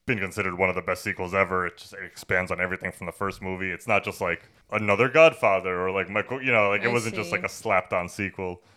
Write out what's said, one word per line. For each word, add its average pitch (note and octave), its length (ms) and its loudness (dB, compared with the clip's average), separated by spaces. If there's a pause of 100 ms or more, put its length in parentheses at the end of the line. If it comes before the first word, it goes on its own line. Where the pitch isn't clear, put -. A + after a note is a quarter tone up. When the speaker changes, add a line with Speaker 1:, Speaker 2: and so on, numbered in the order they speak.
Speaker 1:
been A#2+ 140 0
considered F#2 360 -4
one F#2 120 4
of F2+ 80 0
the F2+ 60 -4
best F2+ 200 -4
sequels F#2 320 -4
ever. F#2 320 2
It - 120 -10
just, - 160 -20
it F#2+ 100 -14
expands F#2 480 -2
on F2 80 -4
everything F2+ 320 -4
from - 140 -12
the E2+ 60 -8
first G2 300 -6
movie. F#2 300 -6
It's F2 160 -12
not G2+ 160 2
just, G2 160 -6
like, F2 220 -2 (280)
another G#2+ 380 2
Godfather G#2 720 4
or, F#2 100 0
like, F#2+ 200 0
Michael, G#2+ 320 -4
you C3 100 0
know, G#2+ 160 6
like, G2+ 160 0
it A#2 60 4
Speaker 2:
I - 20 -2
Speaker 1:
wasn't A2+ 240 0
just, G#2+ 140 -4
Speaker 2:
see. G#2+ 60 -2
Speaker 1:
like, F#2 80 -2
a G2 40 -2
slapped - 440 0
on F2+ 160 0
sequel. F#2 540 -6 (140)